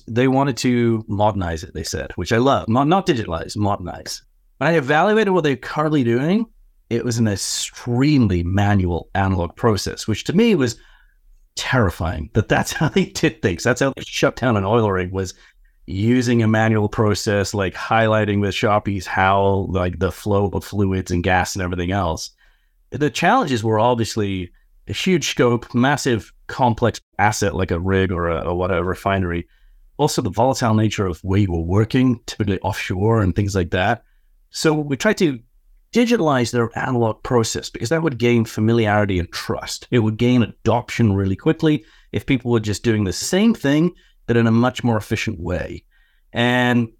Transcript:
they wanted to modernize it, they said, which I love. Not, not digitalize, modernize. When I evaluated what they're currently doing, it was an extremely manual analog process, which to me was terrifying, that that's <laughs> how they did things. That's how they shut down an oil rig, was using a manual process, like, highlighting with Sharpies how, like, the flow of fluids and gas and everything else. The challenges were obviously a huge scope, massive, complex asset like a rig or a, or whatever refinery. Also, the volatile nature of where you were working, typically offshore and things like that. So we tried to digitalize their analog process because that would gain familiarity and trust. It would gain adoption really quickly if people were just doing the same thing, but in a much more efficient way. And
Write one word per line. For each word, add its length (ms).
they 220
wanted 300
to 500
modernize 560
it, 100
they 100
said, 320
which 180
I 60
love. 280
Not, 220
not 160
digitalize, 500
modernize. 640
When 140
I 60
evaluated 560
what 100
they're 140
currently 460
doing, 420
it 140
was 140
an 100
extremely 1160
manual 720
analog 420
process, 520
which 180
to 80
me 220
was 240
terrifying, 760
that 140
that's 240
<laughs> 80
how 100
they 160
did 360
things. 220
That's 180
how 140
they 80
shut 340
down 180
an 80
oil 280
rig, 200
was 220
using 560
a 60
manual 400
process, 640
like, 200
highlighting 640
with 160
Sharpies 500
how, 640
like, 300
the 120
flow 360
of 160
fluids 480
and 120
gas 320
and 80
everything 280
else. 380
The 180
challenges 540
were 160
obviously 720
a 60
huge 360
scope, 440
massive, 580
complex 540
asset 380
like 160
a 80
rig 320
or 180
a, 120
or 140
whatever 300
refinery. 600
Also, 240
the 80
volatile 460
nature 320
of 160
where 160
you 120
were 80
working, 680
typically 320
offshore 640
and 140
things 200
like 160
that. 320
So 160
we 240
tried 220
to 220
digitalize 580
their 260
analog 460
process 480
because 180
that 140
would 160
gain 260
familiarity 720
and 140
trust. 580
It 100
would 180
gain 260
adoption 680
really 220
quickly 480
if 160
people 240
were 80
just 240
doing 200
the 100
same 420
thing, 360
but 100
in 80
a 60
much 320
more 140
efficient 420
way. 440
And 560